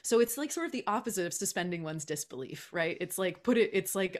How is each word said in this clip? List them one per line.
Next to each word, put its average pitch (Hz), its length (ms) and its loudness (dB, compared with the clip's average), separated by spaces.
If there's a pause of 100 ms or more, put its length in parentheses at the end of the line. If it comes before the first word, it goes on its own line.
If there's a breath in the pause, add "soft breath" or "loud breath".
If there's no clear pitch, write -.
So 233 160 4
it's, 233 180 4
like, 294 140 -2
sort 339 160 -2
of - 40 -6
the 254 160 -4
opposite 208 380 0
of 170 80 -4
suspending 175 500 -2
one's 156 220 -4
disbelief, - 680 -8
right? 170 280 0
It's 180 160 -4
like, 185 260 -2
put 254 140 6
it, 220 160 6
it's 185 220 0
like, 185 240 0